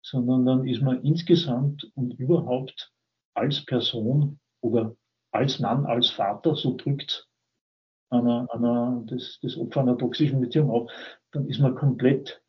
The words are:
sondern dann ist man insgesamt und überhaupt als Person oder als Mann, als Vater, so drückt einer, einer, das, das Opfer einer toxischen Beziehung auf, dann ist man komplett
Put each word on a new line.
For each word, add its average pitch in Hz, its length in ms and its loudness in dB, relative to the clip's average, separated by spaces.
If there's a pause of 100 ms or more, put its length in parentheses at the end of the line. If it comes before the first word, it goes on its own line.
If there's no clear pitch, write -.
sondern 127 440 0
dann 131 220 2
ist 117 140 -2
man 131 220 0
insgesamt 143 920 2
und 123 240 -4
überhaupt 131 720 -2 (440)
als 139 300 -2
Person 127 760 0 (220)
oder 113 340 0 (360)
als - 280 0
Mann, 131 260 0
als - 240 0
Vater, 104 460 0
so - 200 -2
drückt - 520 -6 (800)
einer, 120 420 2
einer, 120 560 0
das, 123 340 -10
das - 160 -6
Opfer 117 240 -2
einer 123 160 4
toxischen 139 420 0
Beziehung 127 300 2
auf, 117 220 0 (400)
dann 135 160 -4
ist 117 120 -6
man 135 160 4
komplett 123 720 0